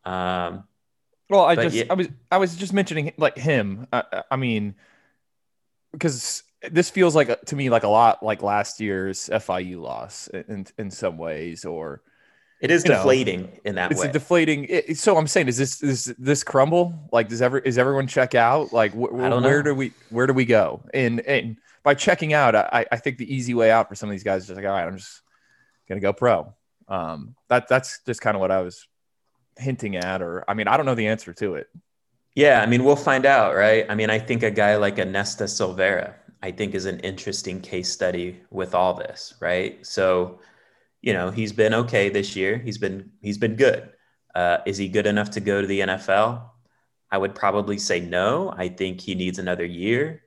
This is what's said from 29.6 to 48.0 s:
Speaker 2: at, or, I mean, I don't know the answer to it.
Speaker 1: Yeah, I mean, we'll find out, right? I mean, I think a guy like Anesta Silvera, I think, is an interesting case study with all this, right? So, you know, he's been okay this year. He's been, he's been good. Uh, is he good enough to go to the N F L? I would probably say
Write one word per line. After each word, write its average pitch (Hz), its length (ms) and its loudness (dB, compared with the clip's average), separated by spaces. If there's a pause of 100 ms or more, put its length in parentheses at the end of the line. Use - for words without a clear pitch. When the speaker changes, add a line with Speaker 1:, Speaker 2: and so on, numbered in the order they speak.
Speaker 2:
at, 92 260 -4
or, 87 260 -8
I 101 60 -2
mean, 107 140 0
I 123 80 4
don't 147 100 2
know 131 80 0
the 110 140 0
answer 110 260 -4
to 95 220 -4
it. - 120 -10 (680)
Speaker 1:
Yeah, 131 260 8
I 107 40 2
mean, 120 180 4
we'll 143 120 8
find 135 300 2
out, 113 300 6
right? 107 340 6
I 104 60 -2
mean, 110 140 0
I 110 100 2
think 117 240 -2
a 110 60 2
guy 104 260 4
like 101 200 0
Anesta 98 500 -4
Silvera, 92 680 -2 (280)
I 95 100 -8
think, 98 220 -6
is 95 120 -4
an 90 140 -6
interesting 92 600 -8
case 90 300 -8
study 90 500 -4 (100)
with 90 240 -6
all 90 200 2
this, - 460 -12
right? 90 440 -4
So, 92 560 -2 (600)
you 113 100 -2
know, 92 180 -2
he's 107 220 -6
been 110 220 4
okay 117 340 0
this 98 280 -4
year. 98 220 -2
He's 117 200 -8
been, 95 320 -6 (100)
he's 104 160 -6
been 110 200 -2
good. 127 340 2 (440)
Uh, 87 300 0
is 95 140 -6
he 98 100 -4
good 101 180 0
enough 104 260 0
to 104 80 -8
go 101 200 0
to 98 60 -2
the 98 160 -2
N 92 80 -2
F 95 180 -4
L? 113 460 0 (560)
I 98 80 -2
would 95 160 -2
probably 104 440 -2
say 90 220 -2